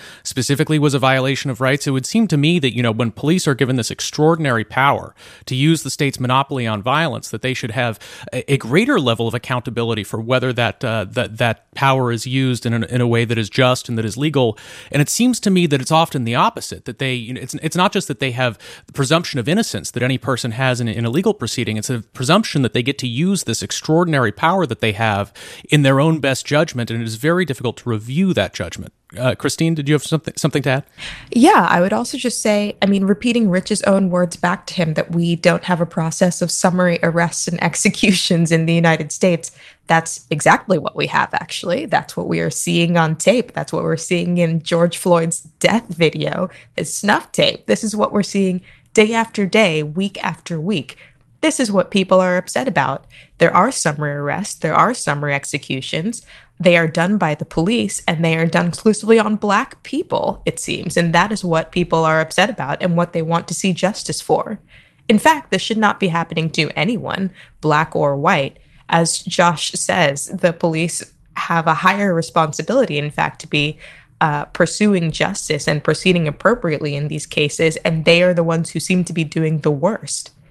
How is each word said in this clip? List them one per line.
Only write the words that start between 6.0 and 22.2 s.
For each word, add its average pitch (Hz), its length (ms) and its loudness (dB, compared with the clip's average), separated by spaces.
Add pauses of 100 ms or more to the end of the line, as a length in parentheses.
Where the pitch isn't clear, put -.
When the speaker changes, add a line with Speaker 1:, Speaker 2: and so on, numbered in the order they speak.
Speaker 1:
monopoly 127 460 0
on 107 160 -2
violence, 131 480 -2
that 113 140 -10
they 127 100 -2
should 123 180 -8
have 117 280 -2 (340)
a, 127 200 -4
a 139 40 4
greater 202 420 2
level 117 280 0
of 113 80 -4
accountability 117 680 -4
for 110 160 -8
whether 127 320 0
that, 113 320 -2
uh, 113 240 -2
that, 110 360 -4
that 117 320 -2
power 131 340 2
is 117 160 -4
used 127 400 0
in 117 80 0
a, 117 120 0
in 123 160 0
a 123 60 2
way 117 180 2
that 113 120 -2
is 107 120 -2
just 127 400 2
and 120 80 -4
that 113 80 -2
is 107 100 -6
legal. 135 420 0 (360)
And 139 80 4
it 143 80 0
seems 240 320 2
to 208 80 2
me 185 180 4
that 139 140 0
it's 131 100 -4
often 156 320 2
the 117 120 -2
opposite, 147 500 -2
that 127 140 -10
they, 131 160 -2
you 120 180 -8
know, - 80 -10
it's, 131 140 -12
it's 151 200 -6
not 185 160 2
just - 160 -2
that 139 120 -6
they 135 120 -2
have 120 260 -2 (280)
the - 80 -20
presumption 147 480 0
of 110 80 -2
innocence 180 420 -2
that - 100 -4
any 127 160 0
person 123 340 -4
has 127 280 0
in, 120 80 -2
in 110 160 -2
a 117 60 0
legal 170 240 2
proceeding. 110 420 -4
It's 107 140 -6
a 123 100 -2
presumption 147 640 0